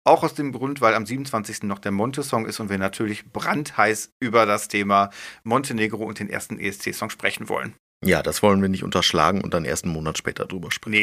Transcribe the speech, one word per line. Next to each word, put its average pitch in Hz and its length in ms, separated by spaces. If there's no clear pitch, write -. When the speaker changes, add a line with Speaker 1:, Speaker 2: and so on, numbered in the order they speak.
Speaker 1:
Auch 160 200
aus 151 100
dem 143 200
Grund, 139 280
weil 110 140
am 110 100
siebenundzwanzigsten 110 640
noch 101 100
der 101 120
Monte-Song 117 560
ist 104 120
und 107 100
wir 98 100
natürlich 104 520
brandheiß 110 880
über 117 280
das 104 220
Thema 101 420
Montenegro 110 600
und 107 160
den 104 100
ersten - 300
E-S-C-Song - 520
sprechen - 360
wollen. - 260
Speaker 2:
Ja, 87 200
das - 180
wollen 98 220
wir 95 60
nicht 95 140
unterschlagen 87 580
und - 120
dann 85 100
erst 76 200
einen 85 100
Monat 78 240
später - 300
drüber 90 240
sprechen. - 320